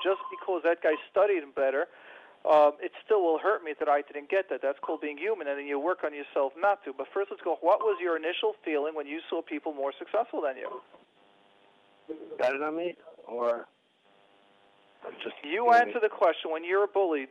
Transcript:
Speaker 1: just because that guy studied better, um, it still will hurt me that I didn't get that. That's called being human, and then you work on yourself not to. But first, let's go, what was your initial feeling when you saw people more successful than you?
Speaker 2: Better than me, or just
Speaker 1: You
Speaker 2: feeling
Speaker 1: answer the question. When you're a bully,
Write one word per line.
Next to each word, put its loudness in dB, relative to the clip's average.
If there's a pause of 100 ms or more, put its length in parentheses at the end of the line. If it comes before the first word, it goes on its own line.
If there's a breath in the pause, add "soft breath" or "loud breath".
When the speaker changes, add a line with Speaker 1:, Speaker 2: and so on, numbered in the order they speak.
Speaker 1:
just 0 (100)
because -4
that 0
guy 4 (160)
studied 2 (140)
better, 0 (580 loud breath)
um, 8
it -8 (120)
still 4
will 4
hurt 0
me -6
that 0
I 4
didn't -10
get 0
that. -4
That's -2
called -6
being -6
human, -4
and -4
then -10
you -2
work -2
on -4
yourself -2
not 0
to. -8
But -8
first, -2
let's -14
go, -4
what 4
was 0
your 0
initial -2 (100)
feeling -2
when -8
you -8 (100)
saw -4
people -8
more -4
successful -4
than -2
you? -10 (1700)
Speaker 2:
Better 0
than -4
me, -4 (320)
or -2 (1600)
just -8
Speaker 1:
You -2
Speaker 2:
feeling 8
Speaker 1:
answer -4
the 2
question. 0
When -6
you're 2
a -2
bully, 0